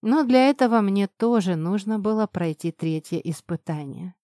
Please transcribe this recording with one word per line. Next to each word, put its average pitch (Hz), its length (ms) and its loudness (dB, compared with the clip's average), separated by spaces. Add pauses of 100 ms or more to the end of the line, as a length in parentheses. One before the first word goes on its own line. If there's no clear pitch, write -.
Но 269 220 2
для 254 260 6
этого 233 320 2
мне 196 260 0
тоже 214 480 0
нужно 202 440 -2
было 214 260 -2
пройти 165 460 -4
третье 160 480 -4
испытание. 156 1040 -8